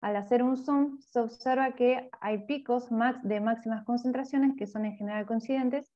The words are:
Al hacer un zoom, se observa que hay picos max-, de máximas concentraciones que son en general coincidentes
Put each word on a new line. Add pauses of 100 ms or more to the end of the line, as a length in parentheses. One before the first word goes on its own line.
Al
hacer
un
zoom,
se
observa
que (120)
hay
picos
max-,
de
máximas
concentraciones
que
son
en
general
coincidentes